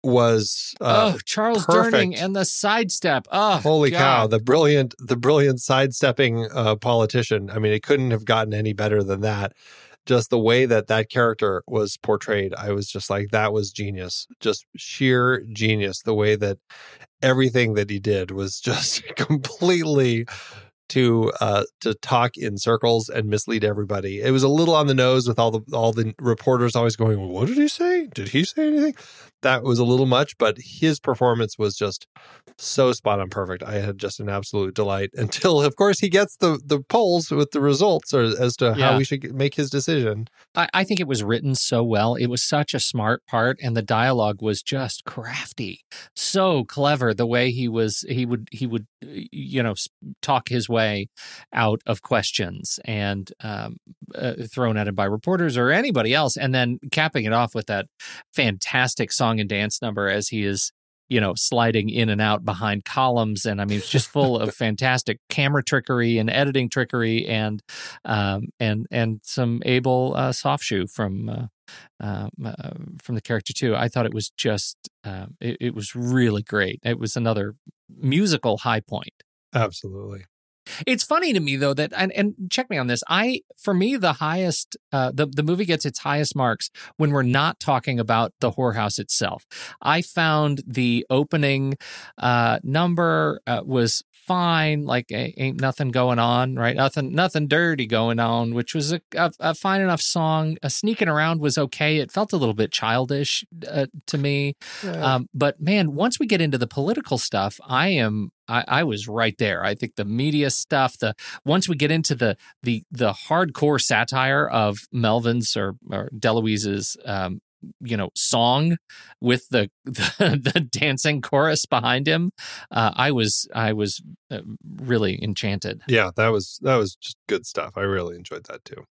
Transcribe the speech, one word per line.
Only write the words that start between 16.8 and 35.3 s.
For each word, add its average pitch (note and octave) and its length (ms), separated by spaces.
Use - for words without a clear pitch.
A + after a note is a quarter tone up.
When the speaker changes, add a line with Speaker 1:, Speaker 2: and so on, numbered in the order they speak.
Speaker 1:
everything B2+ 520
that G#2 160
he G2+ 80
did G2 320
was F#2+ 300
just - 420
<laughs> - 140
completely D3 1080
to, A#2 520
uh, G#2 240
to A2 140
talk A#2+ 420
in G#2 200
circles A#2 520
and A2 200
mislead G#2+ 360
everybody. G2+ 560
It B2+ 100
was C3 140
a C3+ 40
little D#3+ 280
on D3 100
the C#3 80
nose B2+ 320
with A#2 140
all A#2 100
the, A2 260
all A2+ 160
the A2 280
reporters A#2+ 560
always A#2 180
going, A2 240
"What G2 200
did B3+ 80
he D4 100
say? E4+ 400
Did C3 220
he D3+ 160
say D4+ 240
anything?" D4+ 260
That C3 220
was A#2+ 140
a B2 60
little B2+ 220
much, B2+ 320
but A2 200
his D#3 400
performance A#2 600
was G#2 180
just G2+ 300
so B2+ 340
spot G#2 280
on F#2 80
perfect. F#2+ 340
I G#2 120
had G2+ 240
just F#2+ 200
an G#2 120
absolute G2+ 440
delight G2 380
<laughs> - 40
until, C#3+ 440